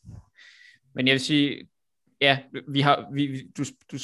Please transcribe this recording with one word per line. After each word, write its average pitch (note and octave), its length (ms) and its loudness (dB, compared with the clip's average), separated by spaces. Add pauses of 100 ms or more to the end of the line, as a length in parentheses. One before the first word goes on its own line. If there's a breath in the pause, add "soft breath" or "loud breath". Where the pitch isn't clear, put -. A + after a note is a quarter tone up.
(960 soft breath)
Men B2+ 120 0
jeg C3 60 6
vil C3+ 60 2
sige, C#3+ 480 -2 (540)
ja, C3+ 180 6 (280)
vi C#3 140 0
har, C#3+ 320 2
vi, C#3+ 140 -2
vi, C3 140 -8 (160)
du, D3 60 -6 (280)
du, D3 120 -10